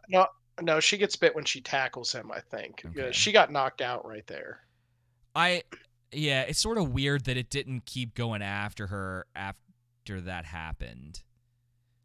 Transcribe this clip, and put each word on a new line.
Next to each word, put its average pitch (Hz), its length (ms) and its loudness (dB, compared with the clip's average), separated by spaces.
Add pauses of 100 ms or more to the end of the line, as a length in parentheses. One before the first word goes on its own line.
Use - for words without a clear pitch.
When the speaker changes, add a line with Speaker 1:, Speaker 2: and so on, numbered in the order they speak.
Speaker 1:
it - 100 -16
Speaker 2:
no, 185 160 8 (340)
no, 160 180 4
she 202 180 4
gets 196 180 2
bit 156 200 6
when 147 100 -6
she - 160 -2
tackles 131 500 -2
him, 127 200 -8
I - 80 -6
think. - 420 -10 (140)
Yeah, 139 80 -4
Speaker 1:
Okay. 123 80 -4
Speaker 2:
she 208 200 2
got 170 200 8
knocked 139 300 0
out 123 260 -4
right 110 180 -14
there. - 360 -12 (760)
Speaker 1:
I, 175 280 2 (480)
yeah, 143 320 2
it's - 160 -2
sorta 220 240 0
weird 139 420 0
that 127 120 0
it 123 140 -4
didn't 131 340 -4
keep 123 300 -6
going 113 260 -2
after 101 460 -6
her 95 480 -6
after - 880 -10
that 87 240 -8
happened. 78 760 -10 (840)